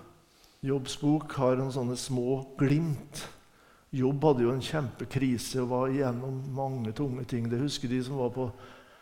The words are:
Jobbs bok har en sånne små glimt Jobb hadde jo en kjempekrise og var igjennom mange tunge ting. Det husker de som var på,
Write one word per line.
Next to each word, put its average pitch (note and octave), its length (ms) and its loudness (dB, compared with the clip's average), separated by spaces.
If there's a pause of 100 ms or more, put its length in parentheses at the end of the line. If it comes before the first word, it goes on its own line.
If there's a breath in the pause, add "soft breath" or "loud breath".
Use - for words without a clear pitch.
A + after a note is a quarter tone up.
(640 loud breath)
Jobbs C3+ 340 -2
bok D3+ 400 2
har B2+ 220 6
en C3+ 140 -2
sånne B2+ 260 -2
små B2+ 400 0 (180)
glimt D3 680 2 (680 soft breath)
Jobb C#3 340 2
hadde B2+ 160 6
jo A#2 80 6
en B2+ 120 -2
kjempekrise C3 1000 -2
og B2 80 -2
var B2+ 220 2
igjennom C3 500 -2 (100)
mange C3 440 -4
tunge C3 280 -2
ting. A#2 240 -2
Det A#2+ 120 0
husker C#3 280 -2
de B2+ 160 0
som C3+ 160 -6
var B2 140 0
på, C3 140 -2 (540 loud breath)